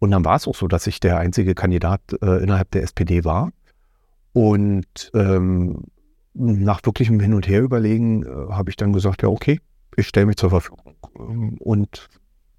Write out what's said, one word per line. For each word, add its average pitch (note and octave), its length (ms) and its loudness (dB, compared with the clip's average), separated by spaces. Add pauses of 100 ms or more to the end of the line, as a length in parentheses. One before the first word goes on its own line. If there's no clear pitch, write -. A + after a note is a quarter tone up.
Und G2+ 100 2
dann F#2 120 4
war E2+ 140 2
es - 100 -4
auch - 80 -6
so, F#2 140 -4
dass E2+ 180 0
ich - 140 -6
der F2+ 160 2
einzige F2+ 380 0
Kandidat, F2+ 460 0 (200)
äh, F#2 200 2
innerhalb F#2+ 300 0
der F#2+ 120 0
S E2+ 100 -8
P - 100 -2
D F2 220 0
war. F2 260 -2 (800)
Und, G2+ 840 0
ähm, F#2 720 0 (500)
nach G#2 520 0
wirklichem A2+ 340 2
Hin- G2+ 140 2
und G2 160 0
Her-Überlegen, A2+ 760 0
äh, C#2 300 -10
habe F#2+ 160 -2
ich - 80 -12
dann G2+ 160 0
gesagt, F#2+ 300 0
ja, - 40 2
okay, C#3 320 0 (380)
ich G#2+ 100 0
stelle G2+ 200 4
mich G#2 100 0
zur F#2 140 2
Verfügung. - 440 -4 (240)
Ähm, A2+ 400 -8
und - 480 -2 (520)